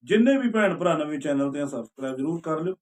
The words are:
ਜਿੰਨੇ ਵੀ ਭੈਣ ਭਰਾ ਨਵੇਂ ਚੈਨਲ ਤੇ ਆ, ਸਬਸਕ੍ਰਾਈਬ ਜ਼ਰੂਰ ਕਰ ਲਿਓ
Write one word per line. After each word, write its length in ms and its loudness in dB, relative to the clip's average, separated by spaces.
ਜਿੰਨੇ 340 4
ਵੀ 120 0
ਭੈਣ 240 2
ਭਰਾ 220 2
ਨਵੇਂ 220 -4
ਚੈਨਲ 340 -2
ਤੇ 80 -6
ਆ, 60 -2
ਸਬਸਕ੍ਰਾਈਬ 500 -8
ਜ਼ਰੂਰ 240 -4
ਕਰ 200 -4
ਲਿਓ 220 -4